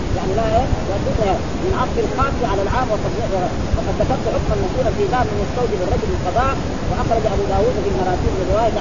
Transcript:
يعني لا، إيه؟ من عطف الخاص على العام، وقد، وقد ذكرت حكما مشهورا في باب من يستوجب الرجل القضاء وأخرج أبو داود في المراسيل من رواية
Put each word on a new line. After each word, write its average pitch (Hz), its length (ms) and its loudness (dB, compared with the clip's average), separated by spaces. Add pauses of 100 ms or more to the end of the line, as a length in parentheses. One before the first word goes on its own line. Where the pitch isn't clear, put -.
(180)
يعني 240 220 -2
لا، 226 60 2 (100)
إيه؟ 247 100 2 (1000)
من - 60 2 (100)
عطف 254 140 -2 (100)
الخاص 269 320 0 (140)
على 196 160 0
العام، 240 260 0
وقد، 196 200 -2 (640)
وقد 180 240 -2
ذكرت 202 240 0 (100)
حكما - 200 0 (100)
مشهورا 247 320 0
في 208 60 2 (100)
باب 247 180 2
من 202 120 -2
يستوجب 220 420 0
الرجل - 320 0
القضاء 220 360 0 (360)
وأخرج 240 340 0 (100)
أبو 202 100 2 (100)
داود 294 300 2
في - 100 0
المراسيل 190 460 0
من 185 120 0
رواية 214 300 2